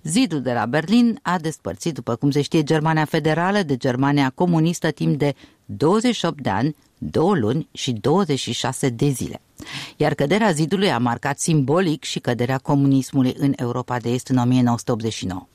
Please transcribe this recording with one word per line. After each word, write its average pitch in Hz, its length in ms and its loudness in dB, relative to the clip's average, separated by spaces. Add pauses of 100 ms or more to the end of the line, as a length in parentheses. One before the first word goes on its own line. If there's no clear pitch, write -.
Zidul 160 400 0
de 123 100 -2
la 113 140 0
Berlin 196 560 2
a 180 160 -2
despărțit, 156 560 -6
după 120 200 -4
cum 143 160 2
se 143 120 2
știe, 160 200 0
Germania 156 420 2
Federală 165 580 0
de 143 140 0
Germania 135 580 2
Comunistă 170 560 0
timp 160 280 -2
de 143 160 0 (300)
douăzeci 196 500 2
și - 100 -4
opt 147 180 -4
de 123 60 -2
ani, 113 280 0 (220)
două 160 380 0
luni 123 360 0
și - 200 -6
douăzeci 143 460 0
și - 140 -6
șase 131 360 -4
de 120 200 0
zile. 123 320 -6 (560)
Iar 151 180 0
căderea 190 360 2
zidului 170 400 0
a 123 80 0
marcat 120 400 -2
simbolic 156 640 0
și - 140 -8
căderea 120 400 -2
comunismului 135 800 2
în 143 180 2
Europa 123 420 -4
de 117 100 -4
Est 123 200 -2
în 131 80 2
o 123 80 2
mie 127 180 4
nouă 120 160 2
sute - 140 -4
optzeci 113 200 -2
și - 140 -8
nouă. 92 280 -8